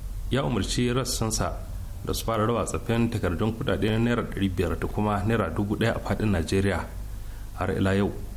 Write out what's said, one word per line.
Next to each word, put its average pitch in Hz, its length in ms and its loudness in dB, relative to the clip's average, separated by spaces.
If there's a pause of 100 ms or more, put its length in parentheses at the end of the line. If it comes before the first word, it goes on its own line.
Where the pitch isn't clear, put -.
(300)
ya 127 140 2
umarci 120 500 0
rassansa 113 580 0 (540)
da - 80 -2
su - 100 -4
fara 110 220 2
raba 110 180 2
tsaffin 113 460 0
takardun 95 420 0
kuɗaɗe 98 380 0
na 110 80 2
naira 117 240 2
ɗari 98 260 0
biyar 87 300 0
da - 80 -2
kuma 104 400 0
naira 107 240 2
dubu 101 260 0
ɗaya 113 200 2
a - 20 -2
faɗin 104 320 0
Najeriya. 92 560 2 (720)
Har 92 180 0
ila 95 180 4
yau, 98 180 2 (240)